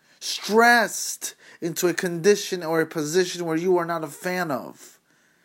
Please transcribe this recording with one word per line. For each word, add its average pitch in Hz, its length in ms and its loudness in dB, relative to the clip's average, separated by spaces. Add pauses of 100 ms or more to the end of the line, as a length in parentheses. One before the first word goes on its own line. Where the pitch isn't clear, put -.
(200)
stressed - 1160 2 (260)
into 170 260 -2
a 170 60 2
condition 180 720 0
or 160 180 0
a 156 60 0
position 170 580 -2
where 160 120 0
you 180 200 2
are 170 80 0
not 165 180 -4
a 151 40 -8
fan 180 420 -6
of. 98 480 -8 (480)